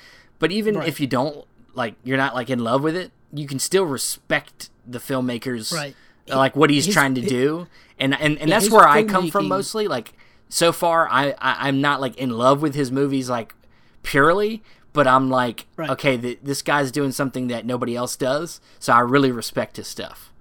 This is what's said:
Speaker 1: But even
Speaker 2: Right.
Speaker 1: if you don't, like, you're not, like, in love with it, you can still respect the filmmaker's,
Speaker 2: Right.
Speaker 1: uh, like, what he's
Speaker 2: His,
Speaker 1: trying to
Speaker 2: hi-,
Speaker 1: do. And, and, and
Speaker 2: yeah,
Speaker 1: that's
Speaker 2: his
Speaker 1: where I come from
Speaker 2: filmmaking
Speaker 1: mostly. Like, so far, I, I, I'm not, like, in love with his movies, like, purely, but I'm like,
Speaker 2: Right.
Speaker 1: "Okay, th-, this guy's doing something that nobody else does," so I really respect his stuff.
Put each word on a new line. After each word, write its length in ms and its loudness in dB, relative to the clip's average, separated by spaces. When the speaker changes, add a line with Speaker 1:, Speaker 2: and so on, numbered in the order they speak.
Speaker 1:
But 120 2
even 240 0
Speaker 2:
Right. 140 -2
Speaker 1:
if 100 -6
you 80 -2
don't, 380 -4
like, 300 -6
you're 140 -2
not, 180 0
like, 140 -6
in 100 -2
love 240 0
with 140 -2
it, 140 -10
you 160 -10
can 120 -6
still 260 0
respect 840 -6
the 140 -10
filmmaker's, 720 -6
Speaker 2:
Right. 240 -6
Speaker 1:
uh, 80 -2
like, 180 2
what 140 6
he's 180 2
Speaker 2:
His, 60 0
Speaker 1:
trying 220 2
to 60 -4
Speaker 2:
hi-, 60 -4
Speaker 1:
do. 400 0
And, 160 -2
and, 260 0
and 100 -2
Speaker 2:
yeah, 60 4
Speaker 1:
that's 100 2
Speaker 2:
his 80 0
Speaker 1:
where 140 10
I 160 6
come 280 0
from 140 0
Speaker 2:
filmmaking 40 -4
Speaker 1:
mostly. 380 -4
Like, 260 -6
so 220 2
far, 380 2
I, 300 2
I, 280 -2
I'm 120 0
not, 220 0
like, 160 -6
in 140 -4
love 300 4
with 140 -2
his 160 -2
movies, 380 -2
like, 260 -6
purely, 600 2
but 160 4
I'm 220 4
like, 360 -2
Speaker 2:
Right. 140 -6
Speaker 1:
"Okay, 260 0
th-, 260 -6
this 180 -6
guy's 300 0
doing 200 -2
something 360 -4
that 180 -6
nobody 300 -4
else 200 -6
does," 440 -4
so 140 0
I 60 8
really 320 4
respect 460 -6
his 100 -12
stuff. 540 -14